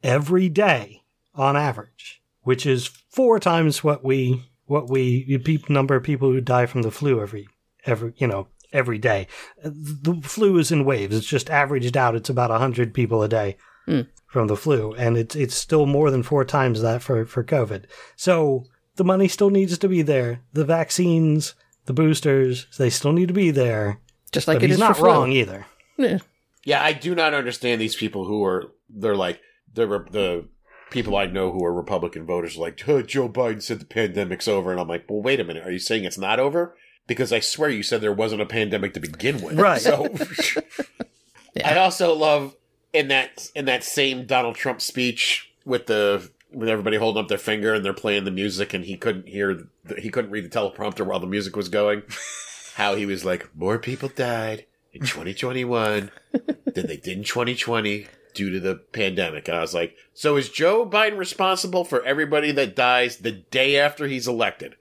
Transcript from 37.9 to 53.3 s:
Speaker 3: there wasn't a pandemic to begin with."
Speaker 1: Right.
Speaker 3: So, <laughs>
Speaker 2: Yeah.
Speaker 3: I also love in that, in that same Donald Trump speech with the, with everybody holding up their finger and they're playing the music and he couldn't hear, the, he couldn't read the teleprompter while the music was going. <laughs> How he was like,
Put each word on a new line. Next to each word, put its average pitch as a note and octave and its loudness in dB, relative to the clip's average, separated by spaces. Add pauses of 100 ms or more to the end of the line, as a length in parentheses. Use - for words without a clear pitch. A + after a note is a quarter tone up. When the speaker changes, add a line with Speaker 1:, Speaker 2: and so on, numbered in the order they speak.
Speaker 3:
there G#2 0
wasn't G#2+ -2
a G2 -2
pandemic G2+ -2
to - -10
begin G#2+ -4
with." D#3 -4
Speaker 1:
Right. F3 6
Speaker 3:
So, - 2
<laughs> - -8
Speaker 2:
Yeah. - -2
Speaker 3:
I E3+ 4
also F3+ 4
love D3 2 (400)
in D3 2
that, - -2
in C#3 -4
that B2+ 0
same C3 -2
Donald A#2+ 0
Trump B2+ -6
speech - -4 (140)
with B2+ -2
the, G2+ 2 (220)
with A2+ -4
everybody G#2+ 0
holding G#2+ 0
up F2+ -6
their G2+ 0
finger G#2+ -2
and G#2 -2
they're G2 -2
playing G2+ -2
the G2+ -4
music G2 -4
and F#2 -6
he F#2 -12
couldn't F#2 -6
hear, G2 -4 (180)
the, - -12
he A2 -10
couldn't A2 -4
read G2+ -8
the E2+ -14 (100)
teleprompter G#2 -4
while F#2+ -4
the F2+ -8
music G2 -4
was G2+ -6
going. G#2 0 (360)
<laughs> - -18
How G2+ 0
he G#2 -4
was F#2+ -6
like, F2+ -4